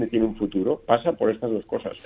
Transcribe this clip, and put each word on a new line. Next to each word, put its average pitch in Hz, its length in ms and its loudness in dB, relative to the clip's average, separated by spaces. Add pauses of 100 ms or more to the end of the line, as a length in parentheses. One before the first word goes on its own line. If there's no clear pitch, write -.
(100)
tiene 113 140 2
un 110 120 -2
futuro, 104 500 0
pasa 165 260 2
por - 180 2
estas 113 200 -4
dos 107 160 -2
cosas, - 260 -6 (140)